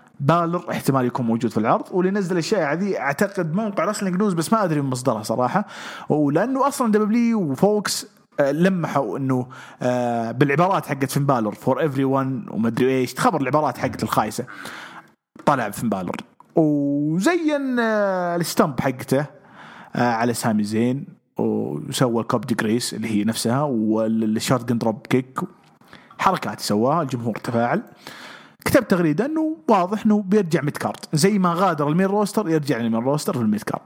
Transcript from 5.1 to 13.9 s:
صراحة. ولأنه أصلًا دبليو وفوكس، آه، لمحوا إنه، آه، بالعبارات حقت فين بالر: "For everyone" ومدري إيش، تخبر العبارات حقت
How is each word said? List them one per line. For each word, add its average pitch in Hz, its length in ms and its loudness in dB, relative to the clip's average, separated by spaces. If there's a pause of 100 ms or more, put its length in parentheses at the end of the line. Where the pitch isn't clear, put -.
صراحة. 123 440 0 (420)
ولأنه 185 600 2
أصلًا 247 240 0
دبليو 220 480 2
وفوكس، 190 680 2 (340)
آه، 139 120 4
لمحوا 147 680 0
إنه، 131 280 0 (360)
آه، 120 480 0
بالعبارات 143 560 2
حقت 135 240 -2
فين 143 160 0
بالر: 113 280 2
"For 127 240 0
everyone" 135 760 -2
ومدري 120 440 2
إيش، 123 160 -2
تخبر 190 260 0
العبارات 139 380 0
حقت 123 240 -4